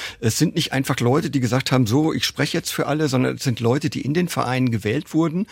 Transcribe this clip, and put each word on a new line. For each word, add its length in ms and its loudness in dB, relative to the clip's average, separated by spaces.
Es 180 0
sind 160 0
nicht 180 -2
einfach 280 -2
Leute, 300 0
die 100 6
gesagt 320 2
haben, 160 4
so, 240 2
ich 120 -2
spreche 320 -2
jetzt 140 -4
für 160 -4
alle, 220 0
sondern 260 0
es 80 -12
sind 160 -2
Leute, 320 0
die 120 -6
in 120 -4
den 140 0
Vereinen 420 0
gewählt 440 -2
wurden. 380 0